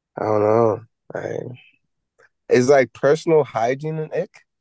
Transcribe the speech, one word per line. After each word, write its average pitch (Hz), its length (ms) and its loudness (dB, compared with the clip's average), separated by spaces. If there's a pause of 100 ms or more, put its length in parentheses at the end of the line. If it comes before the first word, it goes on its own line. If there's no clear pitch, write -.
(160)
I - 80 -6
don't 107 160 0
know. 107 440 0 (300)
Like, - 440 -10 (880)
is, 123 200 2
like, 135 240 4
personal 156 520 2
hygiene 139 540 -4
an 156 140 -8
ick? 165 320 -8 (160)